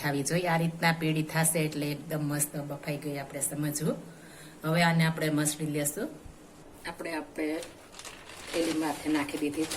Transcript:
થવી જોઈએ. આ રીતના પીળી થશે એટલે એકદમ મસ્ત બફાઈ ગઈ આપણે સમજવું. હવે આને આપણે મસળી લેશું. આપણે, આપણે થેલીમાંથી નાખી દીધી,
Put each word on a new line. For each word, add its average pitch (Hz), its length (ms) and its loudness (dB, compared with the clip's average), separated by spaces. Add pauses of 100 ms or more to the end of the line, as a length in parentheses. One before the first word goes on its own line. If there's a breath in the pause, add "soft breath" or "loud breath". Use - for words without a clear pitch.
થવી 143 200 2
જોઈએ. 175 260 2
આ 165 140 4
રીતના 165 380 4
પીળી 156 320 2
થશે 160 260 4 (100)
એટલે 147 260 -2
એકદમ 151 360 -4
મસ્ત 147 220 0 (180)
બફાઈ 143 340 -4
ગઈ 143 140 -2
આપણે 139 300 -6
સમજવું. 151 480 0 (680 loud breath)
હવે 165 180 4
આને 165 240 6
આપણે 156 240 2
મસળી 147 460 2
લેશું. 202 320 -2 (800)
આપણે, 165 280 -6
આપણે 151 320 -4 (1040)
થેલીમાંથી 156 640 0
નાખી 143 260 0
દીધી, 156 340 0